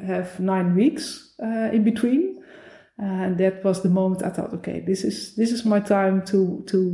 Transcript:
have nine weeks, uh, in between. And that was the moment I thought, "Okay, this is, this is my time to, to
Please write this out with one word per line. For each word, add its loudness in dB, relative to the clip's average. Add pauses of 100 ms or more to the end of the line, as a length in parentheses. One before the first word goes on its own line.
have -4
nine 2
weeks, 0
uh, -2
in 4
between. 0 (560)
And -4
that 0
was 0
the 2
moment 2
I -6
thought, -6
"Okay, -8
this 0
is, -6
this 2
is -2
my 4
time 2
to, 2
to 0 (160)